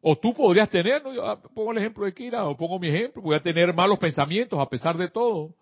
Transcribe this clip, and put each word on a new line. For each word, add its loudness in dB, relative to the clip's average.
O 2
tú 0
podrías 4
tener, 0
¿no? -12
Yo, -6
ah, -6
pongo -6
el -4
ejemplo -6
de -4
Kira, -6
o -4
pongo -6
mi -4
ejemplo, -4
podría 0
tener 2
malos 4
pensamientos -2
a 0
pesar -2
de -2
todo. -4